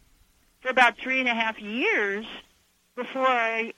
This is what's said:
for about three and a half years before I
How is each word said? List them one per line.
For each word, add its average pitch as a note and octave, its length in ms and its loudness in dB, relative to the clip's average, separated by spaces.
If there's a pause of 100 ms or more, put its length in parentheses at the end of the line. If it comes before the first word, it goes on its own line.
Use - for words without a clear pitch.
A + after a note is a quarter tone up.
(600)
for B3+ 80 -8
about A#3+ 300 6
three C4 220 -2
and B3+ 80 0
a A#3 60 0
half A3 260 -2
years A3 640 -2 (720)
before C4 320 -2
I A3+ 520 0